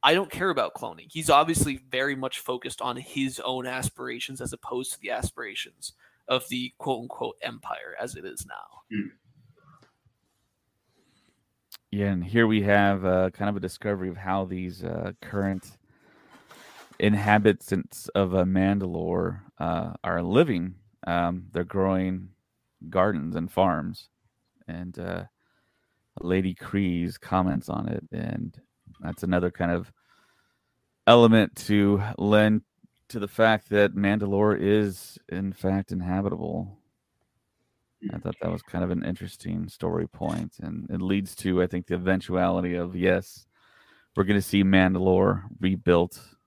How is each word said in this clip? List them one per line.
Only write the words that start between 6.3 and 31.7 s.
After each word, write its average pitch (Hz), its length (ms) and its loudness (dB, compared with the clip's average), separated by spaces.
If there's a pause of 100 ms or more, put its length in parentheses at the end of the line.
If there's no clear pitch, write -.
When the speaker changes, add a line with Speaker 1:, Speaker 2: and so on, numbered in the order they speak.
Speaker 1:
the 123 300 -8
quote-unquote 117 640 -8
Empire - 560 -12
as 110 160 -10
it 80 100 -14
is - 220 -14
now. 50 340 -20 (100)
Speaker 2:
Hmm. 104 160 -6 (2750)
Speaker 3:
Yeah, 101 200 0
and 90 120 -2
here 113 240 4
we 107 160 4
have, 101 420 4
uh, 92 260 2
kind 101 180 -4
of 101 60 -4
a 98 40 -6
discovery 92 500 -4
of 90 80 -10
how 95 280 -2
these, 90 380 -8
uh, 85 280 -6 (100)
current 98 560 -4 (1200)
inhabitants 104 1120 2
of, 92 240 0
uh, 92 120 4
Mandalore, 90 960 0 (180)
uh, 85 340 -4 (100)
are 87 200 -2
living. 92 520 2 (300)
Um, 87 460 -2
they're 87 120 -2
growing 92 680 -2 (600)
gardens 90 460 0
and 85 160 -4
farms, 90 580 0 (580)
and, 87 300 -12
uh, 90 280 -8 (960)
Lady 92 340 0
Kryze 87 640 -2
comments 92 500 -2
on - 200 -4
it, - 220 -6
and - 480 -8 (440)
that's 82 200 -8
another 90 280 0
kind 87 200 -2
of 85 200 -4 (1120)
element 113 500 8 (120)
to 101 340 4 (160)